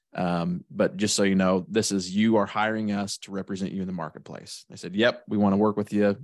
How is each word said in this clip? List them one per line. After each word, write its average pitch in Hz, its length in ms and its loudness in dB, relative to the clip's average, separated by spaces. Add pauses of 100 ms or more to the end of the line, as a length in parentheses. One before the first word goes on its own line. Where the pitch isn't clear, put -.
(160)
Um, 87 540 -2
but 98 280 0
just 104 180 0
so 104 80 2
you 98 100 2
know, 92 340 4
this 107 220 0
is, 92 240 -2
you 110 220 4
are 101 100 4
hiring 110 460 -2
us 101 260 -4
to - 140 -16
represent 95 400 -4
you 95 80 -6
in 92 80 -4
the 92 60 -6
marketplace." - 720 -12
They - 80 -18
said, 90 180 -12
"Yep, 113 340 2
we 110 100 -2
wanna 98 180 4
work 104 220 2
with 104 160 -4
you. 104 280 2